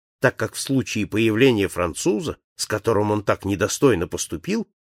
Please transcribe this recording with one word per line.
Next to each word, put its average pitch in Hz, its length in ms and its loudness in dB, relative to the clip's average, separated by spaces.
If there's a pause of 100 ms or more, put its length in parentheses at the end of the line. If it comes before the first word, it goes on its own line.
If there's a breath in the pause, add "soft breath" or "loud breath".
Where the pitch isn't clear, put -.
(200)
так 123 160 2
как 110 180 -6
в - 60 -8
случае 117 460 -2
появления 110 640 2
француза, 117 680 -4 (180)
с - 100 -8
которым 107 440 0
он 104 120 0
так - 220 -2
недостойно 98 640 2
поступил, 180 600 -6 (140)